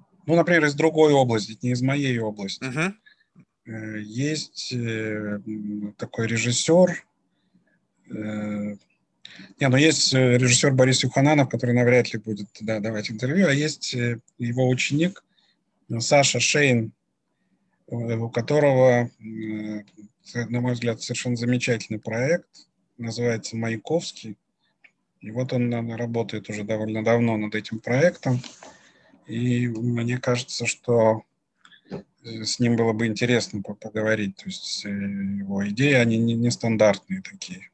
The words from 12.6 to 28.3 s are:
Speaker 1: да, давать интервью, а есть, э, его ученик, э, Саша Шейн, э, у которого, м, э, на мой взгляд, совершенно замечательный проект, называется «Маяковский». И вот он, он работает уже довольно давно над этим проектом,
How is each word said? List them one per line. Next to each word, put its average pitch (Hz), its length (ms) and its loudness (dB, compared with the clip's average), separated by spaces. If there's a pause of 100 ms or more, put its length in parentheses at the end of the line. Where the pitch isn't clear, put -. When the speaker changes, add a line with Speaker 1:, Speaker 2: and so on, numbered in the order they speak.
Speaker 1:
да, 110 200 -4
давать 107 300 -6
интервью, 135 380 2
а 139 60 4
есть, 151 400 -4
э, 120 260 -2 (180)
его 123 300 0
ученик, 147 560 0 (680)
э, 117 100 -4
Саша 135 400 2
Шейн, 123 520 2 (960)
э, 117 60 -12 (220)
у 117 140 -6
которого, 127 800 2 (100)
м, 107 640 -10 (480)
э, 120 140 -6
на 123 140 -4
мой 123 120 0
взгляд, 117 280 -4
совершенно 123 340 -4
замечательный 117 640 -2
проект, 131 480 -2 (500)
называется 117 580 -4
«Маяковский». 113 800 -4 (880)
И 107 100 -14
вот 127 220 -4
он, 120 200 0
он 117 200 -6
работает 113 560 -6
уже 104 140 -8
довольно 107 400 -4
давно 113 340 2
над 107 180 -4
этим 110 240 -8
проектом, 131 600 0 (840)